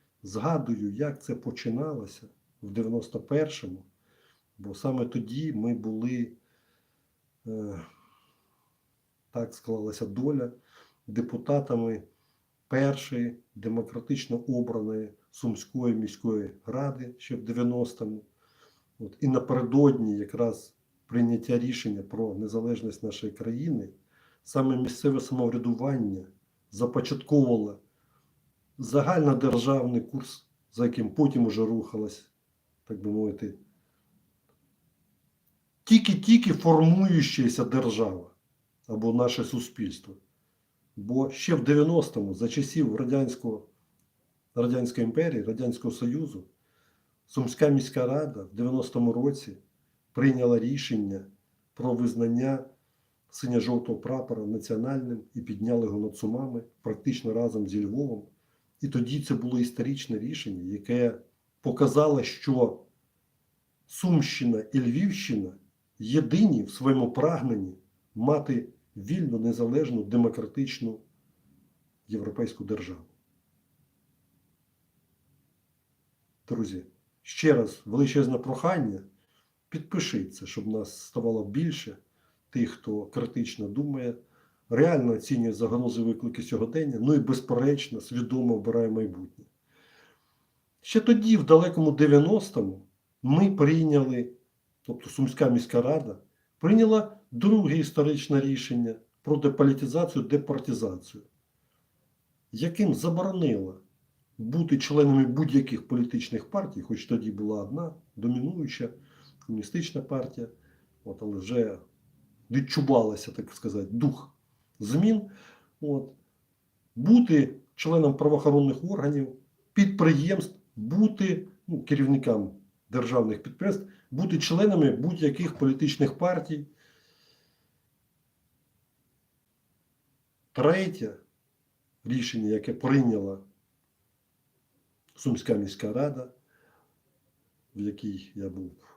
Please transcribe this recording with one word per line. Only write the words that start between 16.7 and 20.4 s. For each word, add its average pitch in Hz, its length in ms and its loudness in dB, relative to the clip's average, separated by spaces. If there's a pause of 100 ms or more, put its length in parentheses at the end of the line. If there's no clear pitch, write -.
ще - 180 -8
в 104 60 -10
дев'яностому. 117 840 -2 (760)
От, 107 220 -14
і 143 80 2
напередодні 123 880 4
якраз 113 580 -4 (320)